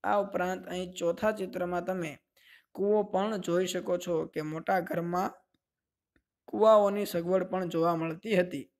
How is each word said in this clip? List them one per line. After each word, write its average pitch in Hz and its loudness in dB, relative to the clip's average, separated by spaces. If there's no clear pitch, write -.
આ 208 2
ઉપરાંત 185 -2
અહીં 180 -8
ચોથા 175 0
ચિત્રમાં 180 -4
તમે 170 -6
કૂવો 208 2
પણ 208 -2
જોઈ 180 0
શકો 180 -2
છો 170 -2
કે 160 -8
મોટા 160 -2
ઘરમાં 175 -2
કૂવાઓની 208 6
સગવડ 180 0
પણ 185 -4
જોવા 165 2
મળતી 165 -2
હતી. 170 0